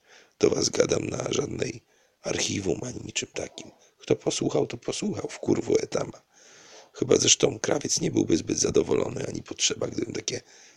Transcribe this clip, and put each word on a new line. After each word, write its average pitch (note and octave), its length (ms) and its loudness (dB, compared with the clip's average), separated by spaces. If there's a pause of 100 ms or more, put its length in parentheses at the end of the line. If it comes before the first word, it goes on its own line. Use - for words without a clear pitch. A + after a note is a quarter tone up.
(380)
do - 120 6
was - 180 0
gadam, - 380 2
na - 240 -4
żadnej - 520 -4 (400)
archiwum G2+ 600 -2
ani - 200 -8
niczym - 300 -6
takim. - 360 -10 (280)
Kto - 180 0
posłuchał, - 500 -2
to - 100 -8
posłuchał, - 520 -6
w - 100 -14
kurwo - 420 2
etama. - 420 -4 (680)
Chyba - 240 2
zresztą - 420 4
Krawiec - 420 -2
nie E3+ 100 0
byłby - 260 4
zbyt - 220 0
zadowolony, - 680 2
ani - 140 -8
Potrzeba, - 440 -2
gdybym - 280 -4
takie - 260 -6 (360)